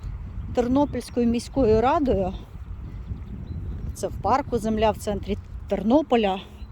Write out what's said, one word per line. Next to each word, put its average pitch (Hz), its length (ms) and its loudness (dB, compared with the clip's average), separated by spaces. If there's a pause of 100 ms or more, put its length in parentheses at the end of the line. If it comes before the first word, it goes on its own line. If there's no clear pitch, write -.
(560)
Тернопільською 247 720 2
міською 233 540 4
радою. 240 520 2 (1600)
Це - 140 -6
в - 140 -8
парку 247 360 2
земля 214 340 2
в 202 60 -4
центрі 202 400 -4 (300)
Тернополя. 208 720 4 (320)